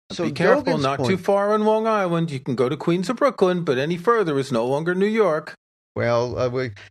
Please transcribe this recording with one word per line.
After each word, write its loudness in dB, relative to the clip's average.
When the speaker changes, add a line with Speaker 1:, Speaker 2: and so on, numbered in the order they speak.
Speaker 1:
So -4
Speaker 2:
Be -2
careful, 2
Speaker 1:
Dogen's 0
Speaker 2:
not 0
Speaker 1:
point 0
Speaker 2:
too 0
far 0
in 0
Long 2
Island. 0
You -6
can -4
go 2
to -4
Queens 0
or -4
Brooklyn, 0
but 0
any -2
further 0
is -2
no 0
longer -2
New 2
York. 0
Speaker 1:
Well, 0
uh, 0
we, -4
Speaker 2:
It's -12